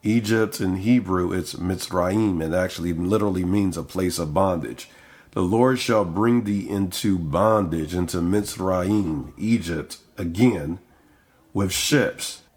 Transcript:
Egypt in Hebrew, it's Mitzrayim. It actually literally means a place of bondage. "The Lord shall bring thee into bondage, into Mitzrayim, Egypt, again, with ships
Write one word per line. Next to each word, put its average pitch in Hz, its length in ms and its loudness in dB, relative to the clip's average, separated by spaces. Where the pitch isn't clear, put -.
Egypt 110 560 2
in 92 160 0
Hebrew, 95 560 2
it's 92 220 -4
Mitzrayim. 92 840 0
It 80 140 -2
actually 90 380 -2
literally 92 520 0
means 92 320 0
a 82 60 -8
place 90 380 -2
of 78 120 -4
bondage. 87 560 -2
"The 95 100 -2
Lord 123 380 2
shall 110 240 2
bring 110 400 2
thee 101 260 -2
into 98 480 0
bondage, 85 760 0
into 90 240 -2
Mitzrayim, 92 1160 0
Egypt, 85 600 -2
again, 90 640 0
with 98 200 0
ships - 720 0